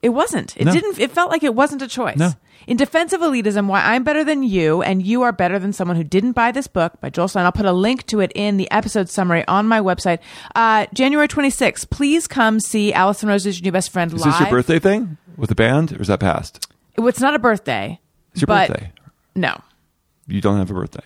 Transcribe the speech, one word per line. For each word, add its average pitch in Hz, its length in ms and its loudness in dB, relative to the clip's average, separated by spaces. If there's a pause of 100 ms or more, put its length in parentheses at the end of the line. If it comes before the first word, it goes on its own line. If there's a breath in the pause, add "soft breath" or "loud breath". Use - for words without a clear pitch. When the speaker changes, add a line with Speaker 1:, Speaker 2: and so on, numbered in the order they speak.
Speaker 1:
It 240 80 2
wasn't. 277 460 -2
It 127 100 0
Speaker 2:
No. 175 60 4
Speaker 1:
didn't, 381 260 0
it 254 120 2
felt 349 200 0
like 330 120 0
it 262 120 0
wasn't 277 280 0
a 262 60 -8
choice. 226 300 -4
Speaker 2:
No. 165 140 2 (340 soft breath)
Speaker 1:
In 240 100 -2
Defense 320 360 0
of 359 80 -2
Elitism, 214 460 0
Why 196 140 2
I'm 247 220 2
Better 302 220 0
Than 285 180 0
You 180 400 2
and 190 220 0
You 233 180 0
Are 240 100 2
Better 180 260 0
Than 196 140 -4
Someone 175 240 -2
Who 165 80 0
Didn't 196 280 0
Buy 233 180 2
This 254 160 -4
Book 170 340 -2
by 127 100 -8
Joel 175 180 0
Stein. 185 160 0
I'll 180 80 2
put 208 140 -2
a 185 60 2
link 220 340 0
to 214 140 -2
it 185 140 0
in 202 220 0
the 190 140 -2
episode 196 380 0
summary 175 380 0
on 208 220 0
my 226 120 2
website. 180 380 -2 (360 loud breath)
Uh, 226 380 2
January 285 360 2
twenty-sixth, - 600 -2
please 294 360 0
come 220 320 2
see 208 340 0
Allison 202 360 2
Rose's 196 340 -2
New 190 100 -2
Best 180 200 -2
Friend 170 200 -2
Speaker 2:
Is 165 120 -6
Speaker 1:
live. 151 80 4
Speaker 2:
this 170 80 2
your 151 100 2
birthday 127 300 2
thing 190 360 0 (200)
with 135 120 -6
the 110 60 0
band, 135 380 2
or 90 100 -8
is 92 60 -4
that 101 120 2
past? - 460 -2 (320)
Speaker 1:
It's 233 220 2
not 277 140 2
a 302 40 0
birthday. 170 600 -2 (320)
Speaker 2:
It's 180 100 -6
your 139 40 2
Speaker 1:
but 196 220 4
Speaker 2:
birthday. - 240 -6 (420)
Speaker 1:
No. 175 260 -2 (680)
Speaker 2:
You 101 140 -4
don't 101 180 2
have 95 120 -2
a 101 40 -6
birthday. - 320 -8